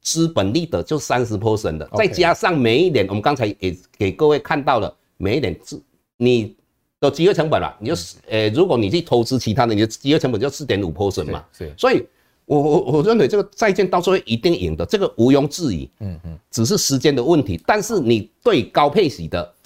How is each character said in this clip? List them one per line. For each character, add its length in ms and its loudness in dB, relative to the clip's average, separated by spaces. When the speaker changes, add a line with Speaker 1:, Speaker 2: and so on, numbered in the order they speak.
Speaker 1:
资 260 0
本 260 -2
利 120 -2
得 160 -4
就 160 -4
三 280 -2
十 120 -4
percent 400 -2
的， 140 -10
Speaker 2:
OK。 160 2
Speaker 1:
再 60 -6
加 200 2
上 240 -2
每 200 4
一 120 4
年， 180 2
我 60 -6
们 80 -2
刚 140 0
才 100 -2
也 160 -4
给 140 0
各 180 0
位 100 2
看 220 -4
到 180 0
了， 140 -4
每 200 -2
一 20 -2
年 220 -4
自-， 200 -16
你 380 0
的 120 2
机 160 0
会 60 4
成 160 0
本 120 0
啦， 180 -6
你 80 -10
就， 60 -4
Speaker 2:
嗯。 180 0
Speaker 1:
呃， 20 0
如 180 2
果 100 4
你 120 0
去 100 0
投 240 2
资 140 0
其 160 -2
他 120 2
的， 80 0
你 80 2
的 60 4
机 240 -4
会 80 4
成 120 0
本 100 -4
就 80 0
四 160 -10
点 160 0
五 100 -4
percent 400 -2
嘛。 220 -10
Speaker 2:
是， 140 -14
是。 100 -16
Speaker 1:
所 160 2
以 120 0
我， 140 0
我， 200 2
我 60 2
认 140 4
为 120 4
这 120 0
个 140 -8
债 160 0
券 180 0
到 120 0
最 160 2
后 80 -8
一 100 -2
定 180 0
赢 220 -2
的， 100 -4
这 120 0
个 180 0
毋 160 4
庸 160 4
置 260 -4
疑。 160 -8
Speaker 2:
嗯， 260 -10
嗯。 120 -12
Speaker 1:
只 140 -2
是 120 0
时 200 0
间 180 2
的 80 0
问 180 4
题， 240 -4
但 160 2
是 200 -2
你 280 0
对 200 2
高 260 0
配 180 2
息 220 -8
的， 240 -6